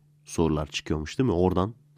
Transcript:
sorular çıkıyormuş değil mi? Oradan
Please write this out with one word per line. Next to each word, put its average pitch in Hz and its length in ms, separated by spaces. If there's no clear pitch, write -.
sorular 78 420
çıkıyormuş - 520
değil 131 80
mi? 107 60
Oradan 90 420